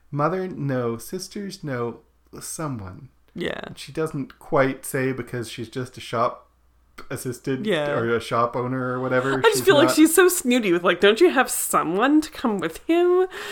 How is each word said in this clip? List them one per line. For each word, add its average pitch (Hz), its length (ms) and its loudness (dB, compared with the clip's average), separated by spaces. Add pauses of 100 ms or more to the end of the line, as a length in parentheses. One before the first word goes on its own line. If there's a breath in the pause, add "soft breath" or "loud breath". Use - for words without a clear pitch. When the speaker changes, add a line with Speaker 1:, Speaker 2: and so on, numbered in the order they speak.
(100)
Speaker 1:
"Mother, 170 380 -2
no. 127 500 -4
Sisters, 190 640 -12
no. 120 360 -6 (400)
Someone." 117 680 -10 (260)
Speaker 2:
Yeah. - 300 -8
Speaker 1:
And - 140 -16
she - 140 -16
doesn't 156 460 -6
quite 135 460 0
say 131 280 -2
because 123 380 -8
she's 113 180 -10
just - 280 -10
a - 40 -16
shop - 460 -2 (640)
assistant 135 560 -6
Speaker 2:
Yeah. 151 280 0
Speaker 1:
or 117 220 0
a 113 60 0
shop 120 340 -2
owner 127 380 -4
or 127 80 -6
whatever. 131 380 0
Speaker 2:
I 127 40 0
just 440 160 4
Speaker 1:
She's - 60 -4
Speaker 2:
feel 359 120 8
like 294 120 6
Speaker 1:
not 254 80 2
Speaker 2:
she's 311 180 6
so 359 140 8
snooty 247 440 2
with, 170 120 0
like, 180 160 2
"Don't 208 200 6
you 349 100 8
have 254 200 2
someone 196 720 2
to - 100 -8
come 214 280 -2
with 165 280 -6
him?" 359 400 4 (260 loud breath)